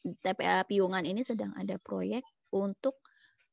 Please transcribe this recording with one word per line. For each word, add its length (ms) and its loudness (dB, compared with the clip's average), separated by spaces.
T 220 -6
P 80 -6
A 240 4
Piungan 400 2
ini 160 -2
sedang 320 -4
ada 240 -6
proyek 420 -4
untuk 480 -2